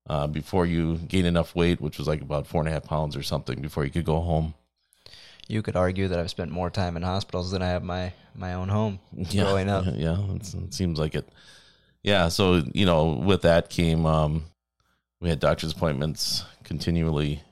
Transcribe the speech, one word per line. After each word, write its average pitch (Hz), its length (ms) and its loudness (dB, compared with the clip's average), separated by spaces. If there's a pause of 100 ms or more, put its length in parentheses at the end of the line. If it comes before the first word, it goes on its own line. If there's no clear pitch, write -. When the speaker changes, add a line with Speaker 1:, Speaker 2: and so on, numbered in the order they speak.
Speaker 1:
uh, 73 200 -2
before 76 400 0
you 82 320 0
gained 87 280 0
enough 87 280 2
weight, 87 260 2
which - 180 -6
was, 71 80 -4
like, 78 140 0
about 69 260 -6
four 85 140 -2
and 78 80 0
a 80 40 -2
half 73 120 -4
pounds 76 320 -4
or 69 60 -6
something, 71 400 -6
before 73 240 -4
you 67 40 -4
could 82 140 -2
go 78 160 2
home. 80 320 0 (960)
Speaker 2:
You 110 140 -4
could - 140 -4
argue 92 320 2
that 87 120 -2
I've 87 100 -4
spent 87 200 -8
more 87 200 -4
time 87 260 -2
in 85 60 -6
hospitals 90 500 -4
than 92 100 -2
I 90 60 0
have 90 140 -2
my, 90 300 -6 (220)
my 90 180 -8
own 92 160 -4
home 104 380 0
Speaker 1:
<laughs> - 60 -20
Yeah, 98 320 0
Speaker 2:
growing 98 260 2
up. 95 140 0 (120)
Speaker 1:
yeah, 82 220 0 (180)
it's, 87 160 -10
it 90 220 -8
seems 85 240 0
like 78 160 -2
it. 73 120 -4 (760)
Yeah, 95 260 4
so, 90 340 4 (120)
you 98 100 2
know, 80 300 4
with 87 280 2
that 85 280 6
came, 82 360 2
um, 78 380 2 (800)
we 87 80 0
had 73 100 0
doctor's 80 320 2
appointments 76 720 -2 (200)
continually, 76 880 -2